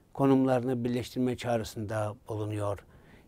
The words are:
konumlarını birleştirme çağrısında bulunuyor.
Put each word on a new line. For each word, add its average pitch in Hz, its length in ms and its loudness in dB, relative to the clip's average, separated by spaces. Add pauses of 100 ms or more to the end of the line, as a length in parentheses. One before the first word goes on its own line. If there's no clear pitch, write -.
(120)
konumlarını 131 720 4
birleştirme 123 520 -2
çağrısında 107 800 -4 (140)
bulunuyor. 104 500 -4 (500)